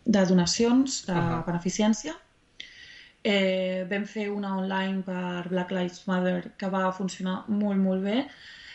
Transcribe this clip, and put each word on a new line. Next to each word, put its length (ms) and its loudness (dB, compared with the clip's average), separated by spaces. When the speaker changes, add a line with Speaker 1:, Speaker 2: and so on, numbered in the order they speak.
Speaker 1:
de 220 6
donacions, 800 4
de 60 -6
Speaker 2:
Ahà. 340 0
Speaker 1:
beneficència. 680 0
Eh, 640 2
vam 160 -2
fer 260 -6
una 280 -4
online 440 -2
per 460 -6
Black 220 -2
Lives 380 -4
Matter 500 0
que 100 -6
va 240 0
funcionar 540 -6
molt, 320 0
molt 240 2
bé, 260 -2